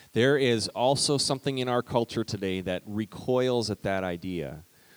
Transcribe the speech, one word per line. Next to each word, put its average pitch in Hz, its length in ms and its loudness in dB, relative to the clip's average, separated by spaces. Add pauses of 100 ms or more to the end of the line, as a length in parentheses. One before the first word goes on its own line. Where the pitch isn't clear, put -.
(140)
There 131 220 4
is 120 320 2
also 131 480 2
something 135 420 -2
in 127 100 -2
our 123 140 2
culture 117 420 0
today 95 380 -2
that 90 240 -2
recoils 120 840 0
at 101 120 -6
that 95 220 0
idea, 85 600 -6 (320)